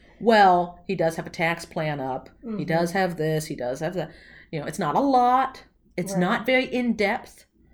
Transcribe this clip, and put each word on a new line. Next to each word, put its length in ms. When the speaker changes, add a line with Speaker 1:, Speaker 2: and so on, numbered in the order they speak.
Speaker 1:
"Well, 680
he 80
does 220
have 100
a 40
tax 340
plan 340
up, 300
he 60
Speaker 2:
Mm-hmm. 160
Speaker 1:
does 280
have 260
this, 280
he 100
does 260
have 120
that," 180
you 80
know, 60
it's 140
not 160
a 60
lot. 600
It's 160
Speaker 2:
Right. 80
Speaker 1:
not 240
very 200
in-depth. 800